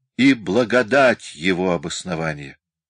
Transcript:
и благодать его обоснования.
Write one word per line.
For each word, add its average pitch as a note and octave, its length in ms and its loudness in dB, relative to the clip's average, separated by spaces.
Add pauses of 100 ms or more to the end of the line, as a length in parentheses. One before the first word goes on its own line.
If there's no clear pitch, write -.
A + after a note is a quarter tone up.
(180)
и C3+ 160 6
благодать A#2 1000 0
его F2+ 380 -2
обоснования. D#2+ 840 -8 (320)